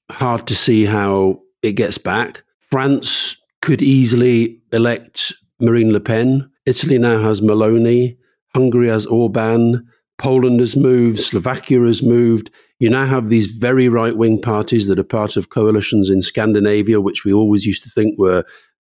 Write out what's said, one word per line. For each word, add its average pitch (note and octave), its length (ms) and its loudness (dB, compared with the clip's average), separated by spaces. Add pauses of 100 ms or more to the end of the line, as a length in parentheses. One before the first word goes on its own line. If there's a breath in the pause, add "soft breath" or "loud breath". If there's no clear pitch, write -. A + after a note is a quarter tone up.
hard A#2+ 380 -6
to G#2 80 -4
see A2 300 2
how G2 560 0 (200)
it G#2+ 120 -4
gets G2+ 240 -4
back. G#2 460 -8 (180)
France C3+ 760 -4 (240)
could C#3+ 200 0
easily B2 800 2 (100)
elect - 600 -4 (260)
Marine A2+ 320 2
Le G#2 80 2
Pen. B2 500 -2 (160)
Italy C3 320 0
now A#2 220 0
has G#2+ 220 -2
Meloni. A#2 760 2 (380)
Hungary B2 340 2
has A2 160 -2
Orban. A#2 840 0 (300 soft breath)
Poland B2+ 420 2
has B2 160 0
moved. B2 440 2
Slovakia B2 640 -2
has A#2 200 2
moved. A#2 500 2 (280 soft breath)
You A2+ 100 2
now C3 160 0
have C3 220 -2
these A2 200 2
very B2 400 0
right-wing A2+ 540 0
parties G#2+ 460 -2
that F#2+ 120 0
are F#2 40 0
part G#2+ 340 -4
of F#2+ 120 -4
coalitions G#2+ 600 0
in F#2+ 120 2
Scandinavia, G#2 800 0
which G2 240 -4
we G2 80 0
always G#2 340 2
used G2 180 -4
to - 60 -20
think G#2+ 280 -2
were F#2 260 2 (380 soft breath)